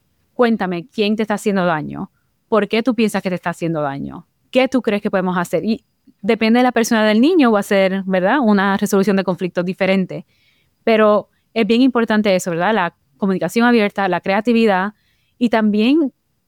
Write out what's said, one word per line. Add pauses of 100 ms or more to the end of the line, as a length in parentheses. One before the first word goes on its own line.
(340)
"Cuéntame,
¿quién
te
está
haciendo
daño? (380)
¿Por
qué
tú
piensas
que
te
está
haciendo
daño? (240)
¿Qué
tú
crees
que
podemos
hacer?".
Y (360)
depende
de
la
persona
del
niño,
va
a
ser,
¿verdad?,
una
resolución
de
conflictos
diferente. (580)
Pero (240)
es
bien
importante
eso,
¿verdad?
La (220)
comunicación
abierta,
la
creatividad (460)
y
también (340)